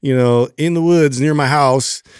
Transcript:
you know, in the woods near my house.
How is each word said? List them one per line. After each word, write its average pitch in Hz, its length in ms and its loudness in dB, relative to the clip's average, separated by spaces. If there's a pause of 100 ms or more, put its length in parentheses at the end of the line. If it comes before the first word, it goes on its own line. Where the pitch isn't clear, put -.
you 131 140 -2
know, 123 320 2 (100)
in 170 160 -4
the 165 80 -2
woods 160 400 2
near 151 120 0
my 147 140 -2
house. 135 540 0 (180)